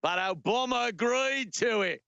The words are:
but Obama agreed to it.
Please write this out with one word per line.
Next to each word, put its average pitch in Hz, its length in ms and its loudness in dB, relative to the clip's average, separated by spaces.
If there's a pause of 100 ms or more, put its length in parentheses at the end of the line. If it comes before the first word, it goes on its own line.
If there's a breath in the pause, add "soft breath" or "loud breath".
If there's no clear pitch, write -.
but 175 180 0
Obama 240 680 0
agreed 247 640 0
to 226 260 2
it. 180 260 -2